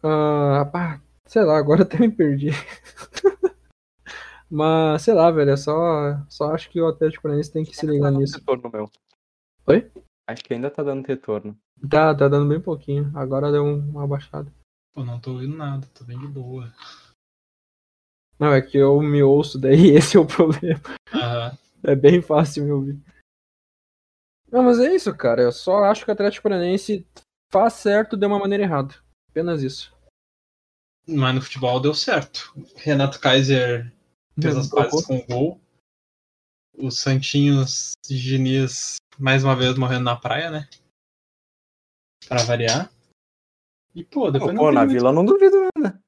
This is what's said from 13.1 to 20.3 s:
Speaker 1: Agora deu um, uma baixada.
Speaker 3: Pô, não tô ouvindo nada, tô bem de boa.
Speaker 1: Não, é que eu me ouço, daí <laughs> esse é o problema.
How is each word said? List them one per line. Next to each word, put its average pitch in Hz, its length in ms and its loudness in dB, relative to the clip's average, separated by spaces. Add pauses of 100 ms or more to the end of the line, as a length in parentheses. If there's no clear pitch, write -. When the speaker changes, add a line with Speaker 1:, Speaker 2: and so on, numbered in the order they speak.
Speaker 1:
Agora 139 360 -4
deu 147 120 2
um, 147 140 -2 (120)
uma 143 180 -8
baixada. 143 440 -8 (420)
Speaker 3:
Pô, 143 100 -10
não 120 160 -10
tô 127 140 -12
ouvindo 131 240 -10
nada, 139 360 -10
tô - 120 -20
bem 120 120 -16
de 135 100 -14
boa. 127 460 -14 (1700)
Speaker 1:
Não, 147 140 2
é 131 80 4
que 139 160 -4
eu 139 240 4
me 147 200 0
ouço, 139 380 2
daí 147 320 8
<laughs> 147 60 8
esse 151 180 4
é 190 40 10
o 160 60 6
problema. 160 540 0 (340)